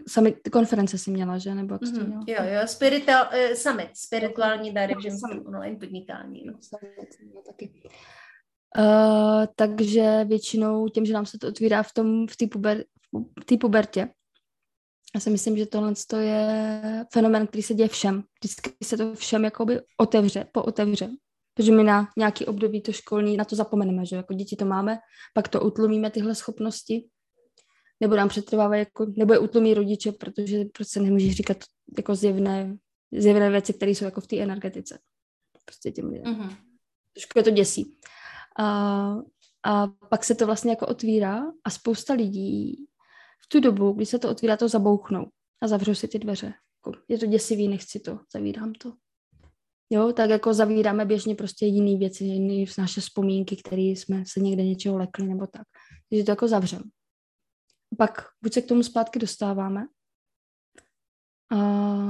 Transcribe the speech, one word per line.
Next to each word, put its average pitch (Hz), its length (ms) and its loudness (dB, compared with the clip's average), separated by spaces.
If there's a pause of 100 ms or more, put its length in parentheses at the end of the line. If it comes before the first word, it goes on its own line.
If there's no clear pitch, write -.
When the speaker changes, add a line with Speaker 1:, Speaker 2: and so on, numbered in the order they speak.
Speaker 1:
summit, 220 440 2
konference 214 460 2
jsi 196 140 -6
měla, 185 260 -4
že? 196 180 -6
Nebo 196 180 -6
jak 220 120 -8
jsi 240 80 -6
to 226 60 -6
Speaker 2:
Mhm, 214 240 -6
Speaker 1:
měla? 214 220 -4
Speaker 2:
jo, 196 80 -4
jo, 214 140 0
spiritual-, 269 640 4
eh, 247 240 2
summit, 220 380 -4
spirituální 220 800 -4
dary 196 200 0
v - 20 -2
Speaker 1:
Summit. 202 160 -8
Speaker 2:
ženském, 202 340 -10
ono, 196 180 -10
i 214 120 -8
podnikání, 185 680 -14
no. 233 160 -14
Speaker 1:
Summit, 208 760 -20
jo, 196 100 -20
taky. - 360 -18 (960)
Eh, 214 800 6
takže 214 680 4
většinou 214 600 0
tím, 220 180 0
že 214 80 0
nám 208 120 0
se 214 120 -16
to - 100 -8
otvírá 214 360 2
v - 100 -8
tom, 226 340 2
v - 80 -14
té 233 100 0
puber-, 214 380 -2 (580)
v - 40 -20
té 240 120 4
pubertě, 214 520 2 (1040)
já 202 60 -2
si - 80 -2
myslím, 214 280 0
že 214 80 -2
tohle 208 280 -2 (260)
je 214 600 0 (320)
fenomén, 220 340 4
který 214 160 -6
se 226 100 -4
děje 220 160 4
všem. 202 340 -2 (200)
Vždycky - 280 -8 (120)
se 226 140 -4
to 220 180 -4
všem 214 280 0
jakoby 226 380 0 (160)
otevře, 208 540 4
pootevře. 208 580 -2 (440)
Protože 220 180 6
my 220 120 8
na 208 240 4 (100)
nějaký 214 280 0
období 208 360 -2
to 214 100 -6
školní, 208 460 -2
na 208 80 -2
to 214 100 -6
zapomeneme, 196 500 0
že 185 100 -8
jako 185 180 -8
děti 196 220 -6
to 202 100 -4
máme, 196 340 0 (340)
pak 214 140 0
to - 140 -2
utlumíme, 214 500 0
tyhle 214 240 -2
schopnosti, 220 720 -8 (880)
nebo 214 160 2
nám 202 140 2
přetrvávají, 208 500 0
jako, 214 260 -4 (120)
nebo 214 160 6
je 214 60 8
utlumí 220 340 4
rodiče, 208 380 0
protože 202 600 -4
prostě - 260 -8
nemůžeš 196 360 4
říkat 196 220 -2 (400)
jako 202 180 -2
zjevné, 196 640 0 (340)
zjevné 208 380 6
věci, 202 240 0
které 202 180 0
jsou 196 140 -2
jako 190 160 -8
v - 60 -20
té - 120 -4
energetice. 190 600 -8 (640)
Prostě - 260 -12
těm - 180 -8
lidem. - 240 -8
Speaker 2:
Mhm. 196 220 -10 (580)
Speaker 1:
Trošku - 260 -2
je 214 40 4
to 220 60 6
děsí. - 480 0 (640)
A, 202 560 0 (480)
a 202 240 2
pak - 360 -4
se 226 120 0
to 233 100 2
vlastně 220 260 0
jako 226 160 -2
otvírá 220 540 0 (220)
a - 60 -6
spousta - 440 -4
lidí 208 720 -4 (580)
v - 40 -20
tu 302 120 4
dobu, 202 320 4
kdy 208 140 -2
se 240 140 -4
to 233 100 -2
otvírá, 220 280 0
to 233 100 2
zabouchnou 208 580 2 (360)
a 226 60 -2
zavřou 202 280 2
si 214 120 -8
ty 214 120 -6
dveře. 208 340 -8 (320)
Jako, - 220 -12
je 233 100 -2
to 226 80 -2
děsivý, 208 420 2
nechci 202 320 -6
to, - 200 -12 (140)
zavírám 214 400 -6
to. 240 200 -16 (1000)
Jo, 226 200 4
tak 226 160 2
jako 214 240 2
zavíráme 214 520 2
běžně 208 300 -2
prostě 208 300 -6
jiný 202 320 2
věci, 190 260 -2
jiný 196 420 -2 (120)
naše 190 240 -4
vzpomínky, 190 540 -2
které 185 260 -6
jsme 190 460 -2
se - 120 -6
někde 190 240 0
něčeho 190 340 -2
lekli 190 300 -6
nebo 190 200 -6
tak. - 200 -18 (420)
Takže 214 140 0
to 208 80 2
jako 214 160 2
zavřem. 190 340 0 (1160)
Pak 220 140 2 (300)
buď 220 120 -4
se 247 80 2
k 247 60 -12
tomu 240 160 4
zpátky 226 360 -4
dostáváme, 196 680 -4 (1600)
a, 220 60 0 (520)